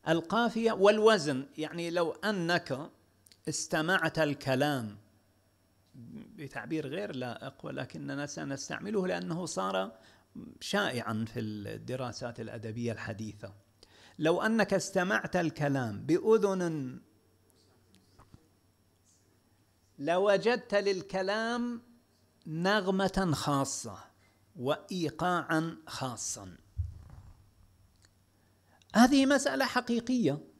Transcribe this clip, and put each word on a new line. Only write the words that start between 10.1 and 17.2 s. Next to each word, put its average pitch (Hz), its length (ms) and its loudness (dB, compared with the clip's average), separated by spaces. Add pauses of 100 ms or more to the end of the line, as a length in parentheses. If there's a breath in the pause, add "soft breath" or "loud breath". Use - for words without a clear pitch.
شائعا 113 760 -2
في 120 60 -4
الدراسات 110 1000 -8
الأدبية 113 520 -6
الحديثة، 104 640 -8 (680 loud breath)
لو 165 220 4
أنك 220 320 2
استمعت 190 640 0
الكلام 135 680 0
بأذن 175 960 2 (3000)